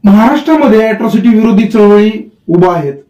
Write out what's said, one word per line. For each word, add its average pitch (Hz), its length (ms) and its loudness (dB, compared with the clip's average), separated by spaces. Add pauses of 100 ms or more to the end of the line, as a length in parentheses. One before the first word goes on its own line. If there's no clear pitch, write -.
महाराष्ट्रामध्ये 233 760 2
अॅट्रॉसिटी 220 460 -2
विरोधी 220 360 0
चळवळी 208 640 0 (180)
उभा 175 260 0
आहेत. 143 200 -6 (160)